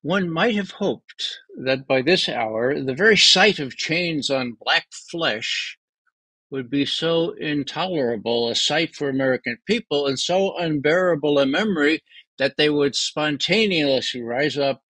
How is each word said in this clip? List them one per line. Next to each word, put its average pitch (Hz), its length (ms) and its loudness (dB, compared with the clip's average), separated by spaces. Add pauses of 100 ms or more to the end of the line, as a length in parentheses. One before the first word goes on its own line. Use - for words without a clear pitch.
one 175 280 0
might 202 260 0
have 196 160 -4
hoped - 680 -6 (240)
that 135 240 -2
by 131 140 2
this 170 280 2
hour, 117 500 -2
the 135 140 -4
very 196 240 4
sight 190 420 4
of 131 160 -8
chains 160 540 -2
on 127 320 -2
black 156 300 0
flesh - 880 -6 (720)
would 135 200 -8
be 143 160 2
so 165 460 0
intolerable 135 1160 -2
a 110 80 -4
sight 156 400 0
for 143 140 -2
American 131 560 0
people 151 420 0
and 131 100 0
so 190 400 0
unbearable 151 840 2
a 135 60 4
memory 156 560 2 (360)
that 135 200 -2
they 151 120 4
would 143 260 2
spontaneously 151 1300 0
rise 127 360 -2
up 135 320 -2